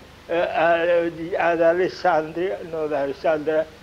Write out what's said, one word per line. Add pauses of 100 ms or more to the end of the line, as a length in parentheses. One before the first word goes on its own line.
(260)
eh,
a,
di,
ad
Alessandria, (100)
no,
ad
Alessandria, (160)